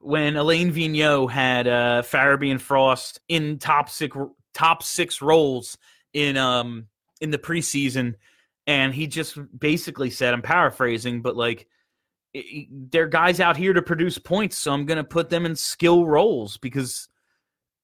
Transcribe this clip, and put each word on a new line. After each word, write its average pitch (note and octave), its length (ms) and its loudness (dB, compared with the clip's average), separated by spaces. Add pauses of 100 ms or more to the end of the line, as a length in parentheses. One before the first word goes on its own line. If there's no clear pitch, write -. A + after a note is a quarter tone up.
when D3+ 360 0
Alain E3 360 2
Vigneault D3+ 580 2
had, B2+ 380 0
uh, A#2+ 340 2
Farabee C#3 480 2
and B2+ 120 -2
Frost C3+ 680 0
in D3+ 300 -2
top D3 320 0
six, - 260 -8 (380)
top E3 280 2
six - 380 -4
roles C#3+ 560 2 (380)
in, C#3+ 240 0
um, A#2+ 480 -2 (340)
in D#3 100 -6
the D3 60 -2
preseason, C3+ 800 -4 (520)
and C3+ 280 0
he D3+ 120 -6
just D3+ 300 -8 (220)
basically D3+ 500 -2
said, B2 240 0
I'm A#2+ 80 -2
paraphrasing, B2 800 0
but, A#2+ 160 -4
like, A#2 320 -4 (640)
i-, C#3 40 -10
i-, C#3+ 300 -14 (220)
"They're E3 160 2
guys E3+ 320 4
out F3 200 2
here F#3 160 2
to F3 80 4
produce F3 340 -2
points, G3 400 -2
so - 160 -2
I'm C#3+ 140 -2
gonna D#3 180 -2
put E3 240 -2
them E3+ 160 -2
in E3 100 -4
skill E3+ 520 4
roles D3 500 2
because B2+ 520 -6 (760)